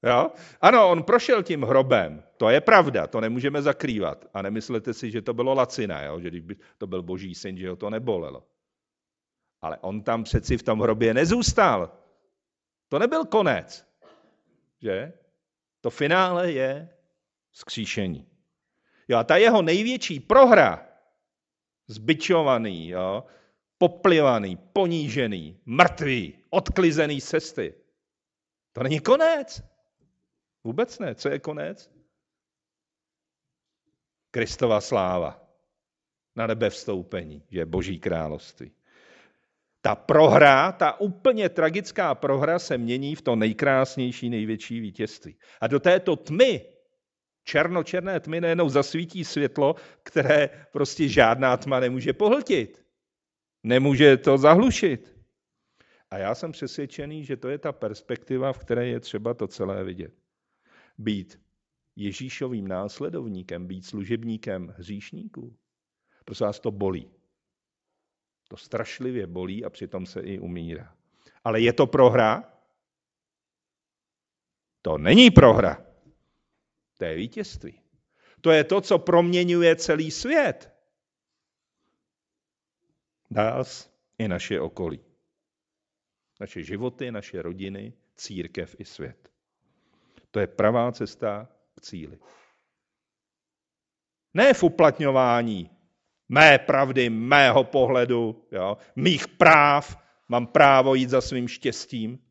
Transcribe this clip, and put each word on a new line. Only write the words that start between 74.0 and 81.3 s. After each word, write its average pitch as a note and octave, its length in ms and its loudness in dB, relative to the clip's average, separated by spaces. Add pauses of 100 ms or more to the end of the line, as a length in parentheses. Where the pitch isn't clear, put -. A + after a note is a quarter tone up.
To D#2 160 -4
není F3+ 320 8
prohra. G#2+ 560 6 (1120)
To F#2 60 -8
je D#2+ 100 -8
vítězství. - 680 -12 (600)
To E3 100 2
je D#3 140 6
to, F#3+ 160 0
co F#3+ 180 0
proměňuje F3 800 2
celý D#3+ 340 -4
svět. C4 600 -4 (2500)